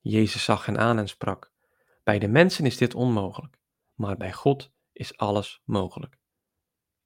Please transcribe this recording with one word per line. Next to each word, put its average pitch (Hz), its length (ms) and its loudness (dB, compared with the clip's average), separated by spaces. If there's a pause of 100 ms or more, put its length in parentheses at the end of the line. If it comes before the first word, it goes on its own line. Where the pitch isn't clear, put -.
Jezus 110 440 0
zag 110 220 0
hen 107 120 -4
aan 113 200 2
en 104 100 -4
sprak: - 440 -10 (500)
"Bij 104 160 2
de 101 100 0
mensen 160 380 4
is 120 100 0
dit - 180 0
onmogelijk, 110 640 -2 (360)
maar 101 220 -4
bij 92 160 -8
God - 400 0 (200)
is - 240 -12
alles 104 480 -2
mogelijk." - 540 -4 (880)